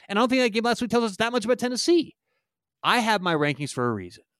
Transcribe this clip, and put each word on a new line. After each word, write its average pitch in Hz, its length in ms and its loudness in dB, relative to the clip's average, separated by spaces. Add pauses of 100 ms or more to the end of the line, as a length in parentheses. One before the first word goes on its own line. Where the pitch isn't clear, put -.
and 202 100 0
I - 20 4
don't 254 80 4
think 254 120 2
that 247 80 2
game 220 160 -2
last 233 160 0
week 240 100 -4
tells 233 140 2
us 202 120 -6
that 233 140 0
much 240 140 -2
about 240 120 2
Tennessee. 254 580 0 (680)
I 202 160 2
have 214 220 0
my 180 120 0
rankings 147 400 -2
for 123 140 -2
a 120 60 0
reason, 92 300 -10 (160)